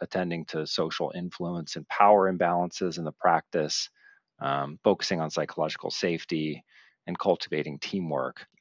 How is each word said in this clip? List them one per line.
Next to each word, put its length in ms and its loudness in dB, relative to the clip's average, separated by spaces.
attending 460 -4
to 200 -4
social 480 -2
influence 600 -6
and 120 -12
power 440 8
imbalances 640 0
in 80 -6
the 80 -4
practice, 800 0
um, 420 -4
focusing 380 2
on 100 -2
psychological 600 -4
safety 760 -2
and 120 -6
cultivating 600 -2
teamwork. 680 -4